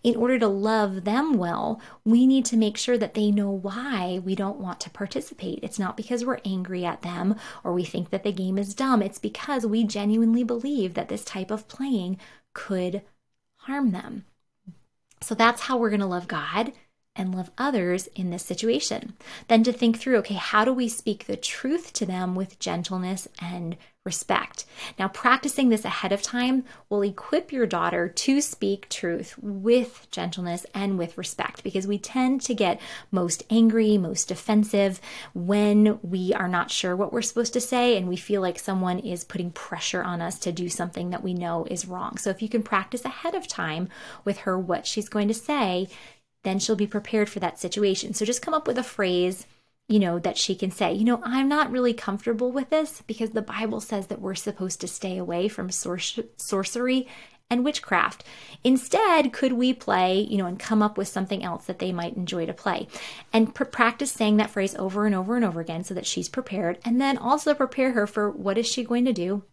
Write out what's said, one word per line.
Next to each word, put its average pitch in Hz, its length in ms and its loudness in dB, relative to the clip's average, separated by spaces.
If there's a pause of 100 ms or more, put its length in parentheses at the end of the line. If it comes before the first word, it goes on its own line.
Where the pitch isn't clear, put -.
In 240 120 4
order 247 220 2
to 226 100 4
love 196 580 0
them 269 280 2
well, 180 480 -2 (220)
we 240 240 8
need 262 180 6
to 233 120 0
make 208 200 2
sure 240 220 0
that - 160 -2
they 208 160 4
know 202 180 2
why 196 760 -4
we 190 120 -2
don't 196 240 -2
want 185 220 -6
to - 100 -10
participate. - 720 -6
It's - 160 -8
not 185 180 -2
because 233 260 -4
we're 247 220 -2
angry 185 400 -2
at - 160 -4
them 175 340 0 (280)
or 175 100 -2
we 180 100 2
think 175 280 -4
that 190 120 -4
the 208 80 0
game 185 280 -2
is 202 160 -4
dumb. 262 260 4
It's 196 160 -2
because 233 480 -4
we 220 200 2
genuinely 226 580 2
believe 233 500 -2
that - 160 -4
this 208 140 -6
type 190 260 -8
of 214 180 -6
playing 190 520 -2 (340)
could 180 480 -4 (540)
harm 269 340 0
them. - 360 -6 (960)
So - 120 -4
that's 233 300 4
how 262 140 0
we're 226 120 2
gonna 202 160 2
love 180 220 -2
God 180 460 -2 (440)
and 185 160 -2
love 185 240 -6
others 190 500 0
in 185 220 -4
this 175 140 -4
situation. - 720 -2 (320)
Then 226 160 8
to 240 80 4
think 233 260 2
through, 254 200 2
okay, 202 180 0
how 214 300 2
do 262 80 4
we 247 160 0
speak - 360 -4
the 202 120 -4
truth - 560 -4
to 208 120 -2
them 185 300 -2
with 190 240 -6
gentleness 185 680 -4 (140)
and 175 380 -6 (260)
respect? - 640 -2 (340)
Now, 190 80 0
practicing 262 640 2
this 220 160 4
ahead 190 260 -2
of 202 100 0
time 254 440 0 (240)
will 202 140 2
equip 202 500 -2
your 247 120 2
daughter 170 440 0
to 277 320 2
speak 202 480 -2
truth - 520 -4
with 220 680 0
gentleness 175 640 -4
and 196 240 0
with 165 200 -4
respect, - 460 -6
because 190 240 -2
we 202 100 0
tend 254 440 0
to 254 120 -2
get 196 280 2 (300)
most 175 380 0
angry, 220 480 6
most 175 300 0
defensive 202 720 2 (340)
when 208 680 6
we 185 320 0
are 180 160 0
not 175 200 0
sure 180 280 0
what 196 160 0
we're 233 80 0
supposed 233 320 -2
to 247 80 2
say 247 340 4
and 180 140 0
we 180 80 -2
feel 202 240 0
like 180 180 -2
someone 185 400 0
is 175 240 -6
putting 175 280 -6
pressure - 520 -6
on 175 180 -4
us 170 180 -6
to 180 120 -4
do 175 160 -4
something 175 440 -6
that - 120 -6
we 185 100 -2
know 170 380 -2
is 180 160 -6
wrong. 180 300 -8
So - 120 -2
if 190 120 -4
you 220 80 -4
can 226 120 0
practice 220 440 -4
ahead 330 300 -4
of 349 120 -6
time 170 400 -4 (380)
with 202 140 0
her 185 200 0
what 180 260 -2
she's 208 220 -4
going 208 220 0
to 226 40 2
say, 202 540 0 (560)
then 190 160 0
she'll 220 160 2
be 208 100 2
prepared 208 420 0
for 202 120 -8
that 175 200 -4
situation. 196 540 0
So - 100 -2
just 247 200 -2
come 320 100 -2
up 302 140 0
with 247 100 0
a 247 60 -2
phrase, 180 640 0 (400)
you 214 100 6
know, 175 220 4
that 175 180 -2
she - 160 0
can 185 160 -2
say. 180 240 0
"You 202 100 2
know, 233 200 4
I'm 269 260 2
not 294 220 2
really 247 200 2
comfortable 233 600 -2
with 269 180 -4
this 311 380 0
because 220 240 -4
the 226 100 0
Bible 220 400 -4
says 196 260 -4
that - 140 -8
we're 190 140 -6
supposed 190 460 -6
to 180 60 -6
stay 185 300 -6
away 175 300 -2
from 185 240 -4
sor-, 180 260 -4 (400)
sorcery 247 720 0 (420)
and 247 160 2
witchcraft. - 580 0 (400)
Instead, 294 720 4
could 254 200 2
we 254 200 4
play, 185 460 2
you 208 180 0
know, 190 80 2
and 180 140 -6
come 214 240 2
up 214 160 0
with 190 80 -2
something 190 360 -4
else 175 220 -6
that 180 140 -8
they 185 120 -2
might 170 240 -4
enjoy 175 300 -4
to - 80 -6
play?" - 340 -4 (460)
And 226 220 4
pr-, - 80 -2
practice 233 480 2
saying 214 260 4
that 214 140 4
phrase 196 240 -2
over 196 320 0
and 202 80 2
over 190 200 0
and 240 80 4
over 170 180 0
again 165 220 -6
so 190 120 -8
that - 100 -6
she's - 240 -4
prepared, 190 560 -2
and 240 160 4
then 277 160 2
also 294 380 2
prepare 262 380 0
her 208 120 2
for 208 240 -2
what 196 300 -2
is 233 80 0
she 247 160 -2
going 240 220 2
to 254 80 2
do 185 280 -2 (100)